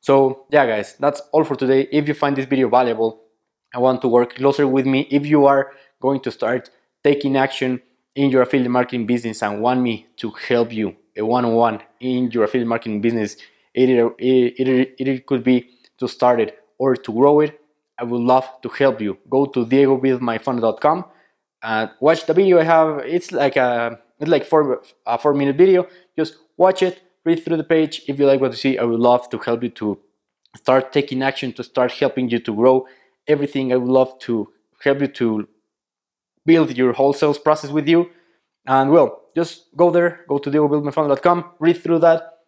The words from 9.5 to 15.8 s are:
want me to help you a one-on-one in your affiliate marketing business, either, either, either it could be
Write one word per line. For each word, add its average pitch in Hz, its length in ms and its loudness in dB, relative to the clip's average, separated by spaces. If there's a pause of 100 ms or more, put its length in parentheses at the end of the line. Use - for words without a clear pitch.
want 127 200 0
me 117 260 -4 (100)
to 110 140 -10
help 120 420 -2
you 107 240 -6 (200)
a 107 80 -6
one-on-one 117 580 0 (180)
in 127 300 -4
your 113 140 0
affiliate 117 240 -2
marketing 113 320 -4
business, 113 360 -2 (380)
either, 120 440 2
either, 127 680 0 (120)
either 135 140 -4
it 127 140 -8
could 120 180 -4
be 127 240 2 (300)